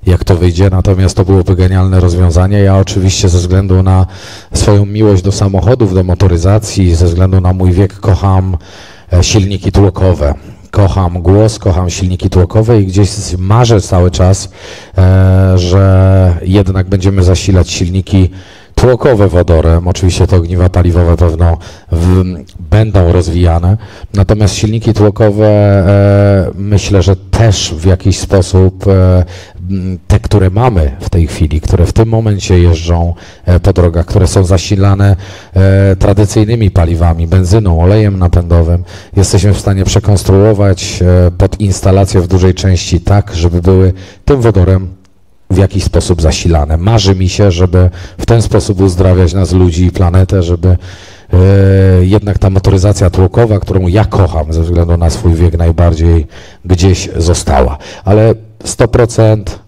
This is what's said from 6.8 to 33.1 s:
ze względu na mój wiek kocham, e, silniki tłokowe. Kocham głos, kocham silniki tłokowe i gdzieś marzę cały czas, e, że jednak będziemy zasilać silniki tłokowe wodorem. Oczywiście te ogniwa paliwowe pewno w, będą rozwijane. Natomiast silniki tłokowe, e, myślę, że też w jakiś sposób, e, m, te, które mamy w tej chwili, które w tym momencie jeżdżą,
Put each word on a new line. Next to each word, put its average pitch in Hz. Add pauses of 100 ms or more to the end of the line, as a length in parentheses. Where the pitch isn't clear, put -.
ze 82
względu 92
na 90
mój 92
wiek 92
kocham, 92 (560)
e, 90
silniki 98
tłokowe. 92 (380)
Kocham 92
głos, 104
kocham 90
silniki 92
tłokowe 110
i 98
gdzieś 95 (260)
marzę 110
cały 90
czas, 92 (480)
e, 92
że 95
jednak 92
będziemy 98
zasilać 90
silniki 92 (460)
tłokowe 123
wodorem. 82
Oczywiście 90
te 95
ogniwa 87
paliwowe 85
pewno 85 (340)
w, 90 (360)
będą 92
rozwijane. 87 (360)
Natomiast 104
silniki 110
tłokowe, 104
e, 101
myślę, 98
że 95
też -
w 78
jakiś 92
sposób, 95
e, 92 (480)
m, 92
te, 110
które 95
mamy 92
w -
tej 85
chwili, 78
które 87
w -
tym 110
momencie 104
jeżdżą, 85 (320)